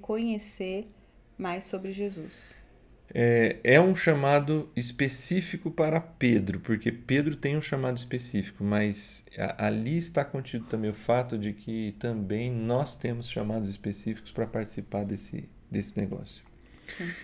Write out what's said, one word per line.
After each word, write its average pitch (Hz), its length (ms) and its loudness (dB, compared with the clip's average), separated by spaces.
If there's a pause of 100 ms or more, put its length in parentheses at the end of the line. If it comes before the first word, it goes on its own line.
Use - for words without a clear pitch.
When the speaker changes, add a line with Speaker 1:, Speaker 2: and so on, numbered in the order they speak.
Speaker 1:
conhecer 214 840 -2 (540)
mais 185 260 -4
sobre 190 280 -6
Jesus. 196 640 -8 (600)
Speaker 2:
É, 117 480 6
é 139 180 10
um 185 140 6
chamado 147 840 4
específico 147 960 0
para 160 300 2
Pedro, 107 600 2
porque 113 300 0
Pedro 139 460 0
tem 143 200 0
um 151 60 0
chamado 131 340 -2
específico, 120 680 -4
mas 104 600 0 (140)
a-, 107 280 -2
ali 110 300 0
está 165 280 0
contido 127 420 -6
também 110 240 -2
o 107 40 -4
fato 120 440 0
de 104 140 -2
que 110 460 -6
também 110 520 -2
nós 120 460 0
temos 120 340 -4
chamados 107 400 -2
específicos 104 640 -6
pra 113 140 -2
participar 104 580 -4
desse, - 440 -6 (220)
desse - 280 -4
negócio. 98 460 -6 (440)
Speaker 1:
Sim. 175 200 -8 (160)